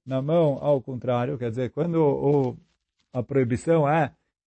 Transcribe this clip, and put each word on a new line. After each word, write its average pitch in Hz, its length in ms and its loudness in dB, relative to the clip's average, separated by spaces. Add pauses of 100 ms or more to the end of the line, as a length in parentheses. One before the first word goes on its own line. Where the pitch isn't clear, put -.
na 131 160 -4
mão 147 400 2
ao 143 200 2
contrário, 123 580 -4
quer 117 120 -4
dizer, 120 200 -4
quando 165 260 -2
o, 135 600 2 (560)
a 127 100 -4
proibição 135 680 0
é 156 240 2 (340)